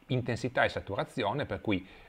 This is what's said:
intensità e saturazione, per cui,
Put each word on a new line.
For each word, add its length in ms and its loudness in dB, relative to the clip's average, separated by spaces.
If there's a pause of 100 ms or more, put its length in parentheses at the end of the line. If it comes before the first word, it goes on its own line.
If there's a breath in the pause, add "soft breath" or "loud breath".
intensità 560 0
e 60 6
saturazione, 760 -2
per 140 -4
cui, 240 2 (240 loud breath)